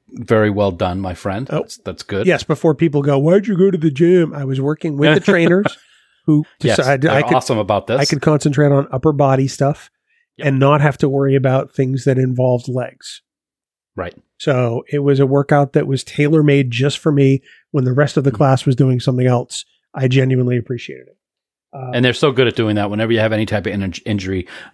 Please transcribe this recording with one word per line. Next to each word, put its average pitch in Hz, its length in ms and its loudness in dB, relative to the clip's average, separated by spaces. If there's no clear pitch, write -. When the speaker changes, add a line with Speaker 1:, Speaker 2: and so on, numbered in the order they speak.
Speaker 1:
very 107 400 0
well 101 220 0
done, 90 280 -4
my 92 140 -8
friend. 101 360 -8
Speaker 2:
Oh. 151 100 -4
Speaker 1:
That's, - 180 -12
that's - 240 -12
good. 98 240 -4
Speaker 2:
Yes, 143 160 0
before 156 320 -2
people 147 280 0
go, 139 160 0
"Why'd 175 280 2
you 208 100 -2
go 190 140 4
to 175 80 -2
the 156 140 0
gym?" 170 420 2
I 143 100 -10
was 135 160 -4
working 147 360 -4
with 151 180 4
the 185 60 2
Speaker 1:
<laughs> 202 120 0
Speaker 2:
trainers 175 440 2
who 151 180 2
Speaker 1:
Yes, 113 180 2
Speaker 2:
decided 135 240 0
Speaker 1:
they're 156 100 2
Speaker 2:
I 139 100 2
could, - 140 0
Speaker 1:
awesome 123 220 0
about 101 280 -2
this. 127 140 0
Speaker 2:
I 143 60 0
could 147 160 -2
concentrate 147 500 2
on 139 180 0
upper 151 220 0
body 135 340 2
stuff 139 440 -4
Speaker 1:
Yep. 151 120 -4
Speaker 2:
and 135 100 0
not 139 220 4
have 143 180 0
to 147 100 0
worry 139 280 0
about 135 360 0
things 131 320 -2
that 131 140 2
involved 127 500 0
legs. - 540 -10
Speaker 1:
Right. 87 220 -10
Speaker 2:
So 123 520 -2
it 147 100 -2
was 139 200 2
a 139 60 4
workout 139 480 2
that 147 120 2
was 135 160 -4
tailor-made 143 680 2
just 131 260 -2
for 160 140 -2
me 135 300 2
when 135 140 -2
the 127 80 0
rest 139 240 0
of 139 80 0
the 139 60 2
Speaker 1:
Mm-hmm. 117 80 -4
Speaker 2:
class 135 280 2
was 139 80 2
doing 127 240 2
something 127 300 0
else. 123 360 -2
I 131 140 0
genuinely 127 480 2
appreciated 113 520 -10
it. - 80 -20
Uh, 127 220 -14
Speaker 1:
And 120 100 0
they're 123 100 4
so 143 180 0
good 120 160 2
at - 80 -4
doing 110 200 0
that. 104 140 -2
Whenever 110 220 -2
you 113 80 2
have 110 120 0
any 107 140 -2
type 104 200 -4
of 95 60 -6
in-, 98 200 -4
injury, 95 440 -4